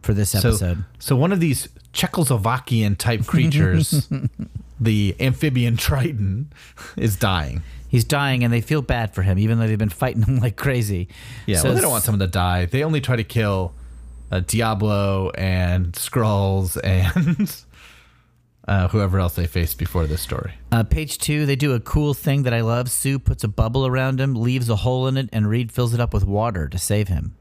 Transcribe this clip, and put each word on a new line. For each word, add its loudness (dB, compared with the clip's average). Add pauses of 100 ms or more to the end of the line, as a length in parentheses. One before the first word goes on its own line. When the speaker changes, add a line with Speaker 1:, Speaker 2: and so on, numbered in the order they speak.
Speaker 1:
for 0
this 2
Speaker 2:
So, 0 (100)
Speaker 1:
episode. 0 (140)
Speaker 2:
so 0
one 4
of 2
these 0 (240)
Czechoslovakian 0
type 0
creatures, 2 (380)
Speaker 1:
<laughs> -16
Speaker 2:
the 2
amphibian 2
Triton, -2 (440)
is 0
dying. -2 (260)
Speaker 1:
He's 4
dying, 2
and 2
they 2
feel 0
bad -2
for -2
him, 2
even 2
though 2
they've 0
been 0
fighting -2
him 2
like 0
crazy. 0 (400)
Speaker 2:
Yeah, 2
Speaker 1:
So 2
Speaker 2:
well, 2
they 2
don't 2
Speaker 1:
s- 0
Speaker 2:
want 0
someone 2
to 2
die. 0
They -2
only 0
try 0
to 0
kill, -2 (600)
uh, 0
Diablo 0
and 0
Skrulls 0
and, 2
<laughs> -20 (1000)
uh, 2
whoever 2
else 0
they 0
faced -2
before -2
this -2
story. -6 (180)
Speaker 1:
Uh, 4
page 0
two, 0
they 2
do 2
a 2
cool 0
thing 0
that 0
I 0
love. 0
Sue -2
puts 0
a -2
bubble 0
around 0
him, 0
leaves 0
a 2
hole 0
in 0
it, -2
and 0
Reed -2
fills 0
it -2
up 0
with 2
water -2
to -8
save 0
him. -2